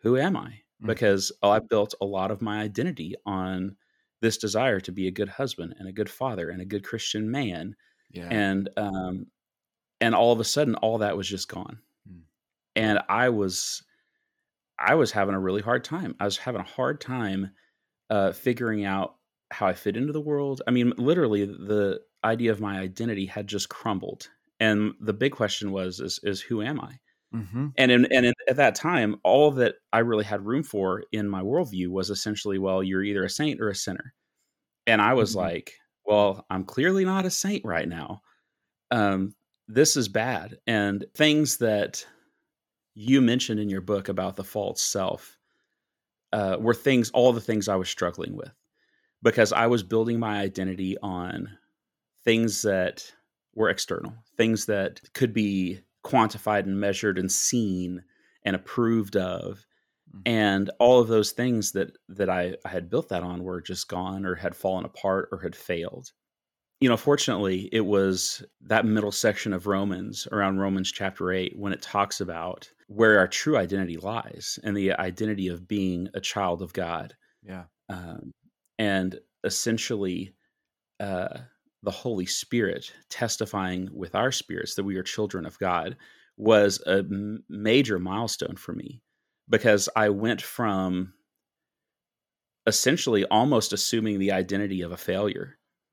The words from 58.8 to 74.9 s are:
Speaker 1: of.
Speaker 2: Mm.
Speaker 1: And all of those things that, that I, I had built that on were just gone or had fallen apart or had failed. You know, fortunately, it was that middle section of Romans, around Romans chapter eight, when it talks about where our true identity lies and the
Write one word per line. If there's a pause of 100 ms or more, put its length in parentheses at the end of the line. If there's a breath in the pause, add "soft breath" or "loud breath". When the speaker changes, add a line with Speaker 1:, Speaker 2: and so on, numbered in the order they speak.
Speaker 1:
of. (480)
Speaker 2:
Mm.
Speaker 1:
And
all
of
those
things
that, (120)
that
I,
I
had
built
that
on
were
just
gone
or
had
fallen
apart
or
had
failed. (680)
You
know,
fortunately,
it
was (200)
that
middle
section
of
Romans,
around
Romans
chapter
eight,
when
it
talks
about (180)
where
our
true
identity
lies
and
the